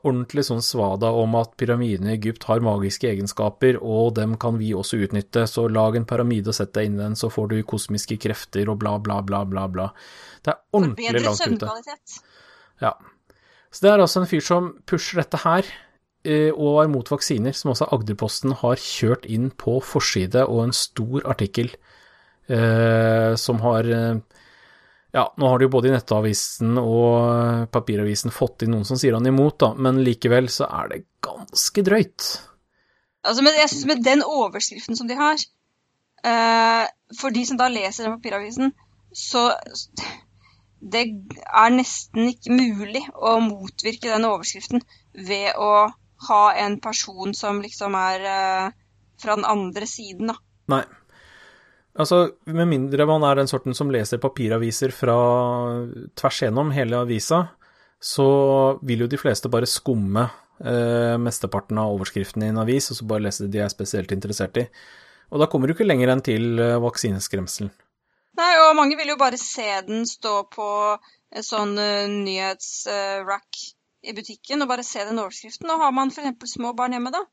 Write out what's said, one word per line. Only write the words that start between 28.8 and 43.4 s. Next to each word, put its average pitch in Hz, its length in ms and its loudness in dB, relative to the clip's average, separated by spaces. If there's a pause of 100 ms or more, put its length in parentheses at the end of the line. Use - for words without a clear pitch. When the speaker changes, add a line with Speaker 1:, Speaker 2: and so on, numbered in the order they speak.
Speaker 1:
som 127 120 -2
sier 127 180 4
han 117 120 2
imot 135 320 4
da, 113 160 4
men 131 300 2
likevel 123 440 2
så - 200 -2
er - 200 -6
det - 160 -8 (180)
ganske - 640 -2
drøyt. 202 420 2 (960)
Speaker 2:
Altså, 233 180 0
men 302 120 6
jeg 302 160 4
synes 277 160 -6
med 269 180 0
den 269 180 6
overskriften 226 720 -4
som 247 100 -8
de 240 80 -6
har, 294 220 2 (880)
eh, 226 640 4 (280)
for 269 160 -4
de 240 140 0
som 262 120 -4
da 247 120 2
leser 220 360 -4
den 220 160 -4
papiravisen, 233 520 -4 (420)
så 240 380 0 (1300)
det 220 240 -4 (400)
er 226 240 6
nesten 247 600 0
ikke - 220 -4
mulig 233 500 0 (120)
å 226 260 2